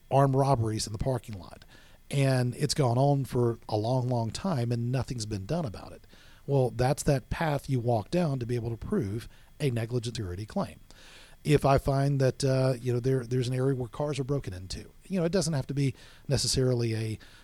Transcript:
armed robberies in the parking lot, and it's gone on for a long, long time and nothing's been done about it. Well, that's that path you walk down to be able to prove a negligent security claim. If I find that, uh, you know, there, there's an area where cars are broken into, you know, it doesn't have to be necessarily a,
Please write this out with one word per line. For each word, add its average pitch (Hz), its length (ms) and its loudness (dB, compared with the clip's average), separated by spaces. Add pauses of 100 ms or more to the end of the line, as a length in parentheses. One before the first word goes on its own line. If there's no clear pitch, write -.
(120)
armed 139 240 6
robberies 113 500 2
in 104 60 -8
the - 60 -8
parking 123 420 -4
lot, - 240 -18 (460)
and 131 460 2
it's - 180 -2
gone 123 240 2
on 139 260 4
for 120 340 0 (100)
a 110 80 0
long, 123 320 0
long 117 220 0
time 123 400 -2
and 120 220 -2
nothing's 120 340 -4
been 101 200 -6
done 165 180 -2
about 87 260 -10
it. - 160 -18 (400)
Well, 135 240 2
that's 123 340 0
that 135 260 0
path 147 380 -2
you 131 120 0
walk 113 300 0
down 160 280 0
to 120 80 -4
be 120 100 -2
able 117 140 -4
to 113 60 -4
prove 113 500 -4 (320)
a 147 120 0
negligent 117 440 -2
security 95 300 -6
claim. - 360 -6 (640)
If 147 220 4
I 139 140 6
find 139 420 2
that, 131 240 2
uh, 131 340 2
you 123 140 -2
know, 120 80 0
there, 131 240 0
there's 123 240 -2
an 131 60 -4
area 131 200 0
where 123 140 -4
cars 147 300 -4
are 139 60 -4
broken 127 280 -4
into, 92 320 -10 (220)
you 190 120 -2
know, 165 60 2
it 165 80 0
doesn't 165 220 2
have 131 140 -2
to 139 60 -6
be 139 200 2 (340)
necessarily 120 640 2
a, 110 240 -4 (260)